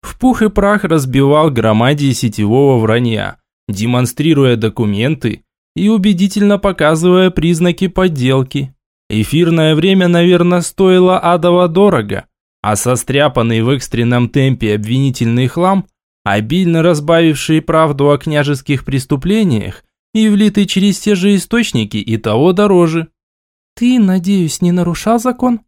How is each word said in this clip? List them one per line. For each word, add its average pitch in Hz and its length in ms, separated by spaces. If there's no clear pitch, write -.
В - 160
пух 247 240
и 214 60
прах 202 340
разбивал 147 680
громадие 123 640
сетевого 123 640
вранья, 110 600
демонстрируя 123 920
документы 110 840
и 190 140
убедительно 202 720
показывая 180 720
признаки 175 560
подделки. 135 880
Эфирное 156 640
время, 180 340
наверное, 175 540
стоило 185 580
адово 175 480
дорого, 160 600
а 107 140
состряпанный 127 840
в 117 80
экстренном 123 600
темпе 131 460
обвинительный 123 720
хлам, 185 400
обильно 160 600
разбавивший 160 800
правду 147 500
о 139 80
княжеских 147 680
преступлениях 139 960
и 220 160
влитый 202 380
через 196 320
те 208 160
же 196 200
источники, 170 600
и 110 200
того 120 360
дороже. 175 540
«Ты, 247 240
надеюсь, 185 640
не 175 100
нарушал 180 480
закон?» 247 480